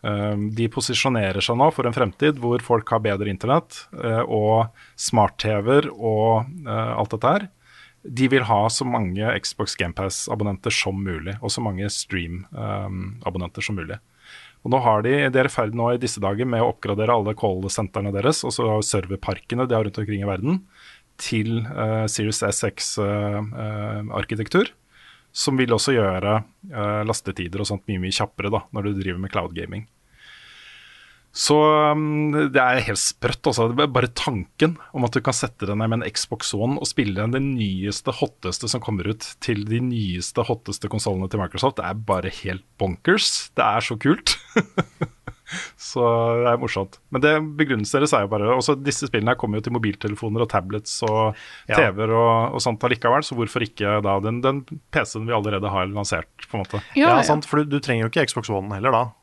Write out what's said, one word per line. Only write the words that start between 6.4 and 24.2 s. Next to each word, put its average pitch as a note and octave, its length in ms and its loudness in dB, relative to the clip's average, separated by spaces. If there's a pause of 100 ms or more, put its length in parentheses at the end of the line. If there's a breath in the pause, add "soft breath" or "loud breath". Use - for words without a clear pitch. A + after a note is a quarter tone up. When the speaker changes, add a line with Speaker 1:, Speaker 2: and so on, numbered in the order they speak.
Speaker 1:
eh, A2+ 300 -2
alt G#2+ 140 -2
dette A#2+ 240 2
her. G3+ 140 -2 (540 soft breath)
De B2+ 240 0
vil B2+ 160 4
ha G#2+ 240 4
så A2+ 180 0
mange G#2+ 440 -2 (100)
Xbox - 400 -6
Game F2 160 -2
Pass-abonnenter G#2 800 -4
som G2 300 -2
mulig, F2+ 340 -6
og A2 140 -4
så B2+ 100 -4
mange G2+ 260 -4
Stream, F2+ 600 -6
ehm, G2 760 -6
abonnenter F2+ 380 -6
som G#2 160 -4
mulig. D#2+ 220 -10 (640 loud breath)
Og A#2+ 60 -2
nå C3 120 4
har G#2+ 200 4
de, C#3 260 4
de B2+ 100 4
er C3 80 6
i - 40 0
ferd A2 240 -2
nå A#2+ 180 2
i B2 60 0
disse A#2+ 220 -4
dager G2+ 260 0
med A#2 160 2
å A#2+ 100 2
oppgradere G#2+ 420 -2
alle G#2 200 0
call-sentrene G2 800 -2
deres, A#2 300 0
og B2 100 -2
så A#2+ 120 0 (160)
serverparkene G2+ 840 -4
de A#2 60 2
har A2 100 2
rundt G2+ 140 -6
omkring G2+ 240 -4
i G2+ 40 -2
verden, A#2 360 0 (560 soft breath)
til, A2+ 480 -2
eh, A2 400 -2
Series G#2+ 360 -2
S, G2+ 220 0
X, - 340 -4
eh, G#2 400 0
eh, G#2+ 720 -6
arkitektur, G#2+ 600 0 (640 soft breath)